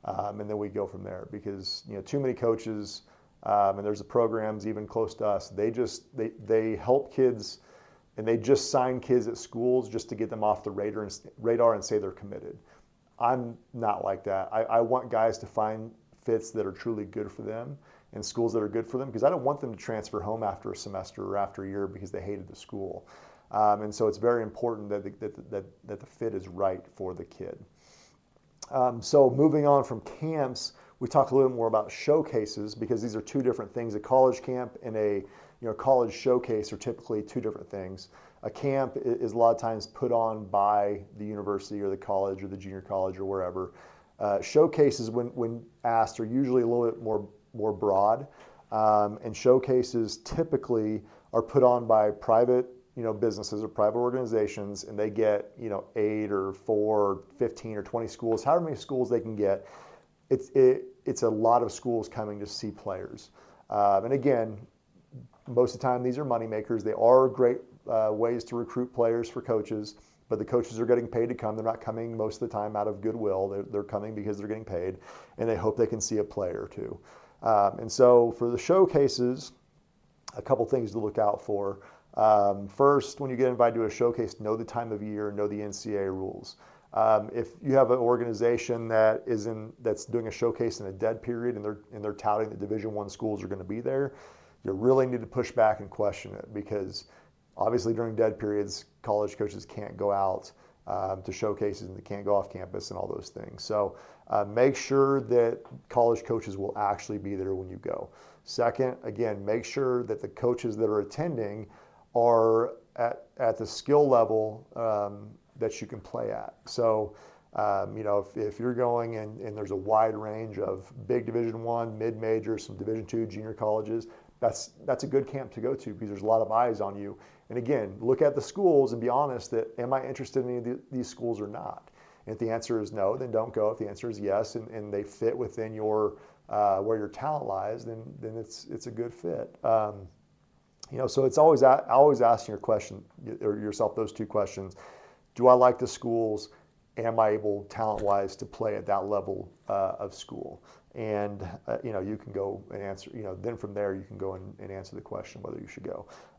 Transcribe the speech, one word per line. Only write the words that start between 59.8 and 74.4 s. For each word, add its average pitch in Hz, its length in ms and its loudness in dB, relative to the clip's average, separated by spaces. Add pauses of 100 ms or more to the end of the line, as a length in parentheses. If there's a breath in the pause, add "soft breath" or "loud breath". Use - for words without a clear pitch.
It's, 127 280 0
it, 127 300 6 (180)
it's - 180 -4
a 117 60 2
lot 113 340 4
of 110 80 -2
schools 117 380 -4
coming 104 320 -8
to 101 80 -8
see - 240 -8
players. - 580 -12 (400 loud breath)
Um, 101 360 4
and 127 60 0
again, 123 460 2 (880)
most 123 300 2
of - 40 -10
the 139 60 -2
time, 123 160 0
these 123 160 0
are 151 60 -4
moneymakers. 113 580 -2
They 107 120 -2
are 127 340 8
great, 127 300 2 (300)
uh, 110 240 2
ways 117 320 0
to 120 120 -8
recruit 123 360 -4
players 117 380 2
for 123 100 -8
coaches, 107 540 -2 (340 soft breath)
but 107 120 -2
the 107 40 -2
coaches 120 360 0
are 120 60 2
getting 120 200 4
paid 117 220 0
to 123 80 -2
come. 107 180 -4
They're 110 100 -6
not 113 160 -2
coming 113 360 -6
most 107 260 -4
of 120 60 -4
the - 40 -8
time 107 220 -4
out 104 140 0
of 98 120 -6
goodwill. 101 480 0
They're, 98 140 -6
they're 101 220 -4
coming 101 320 -6
because 104 200 -6
they're 101 120 -10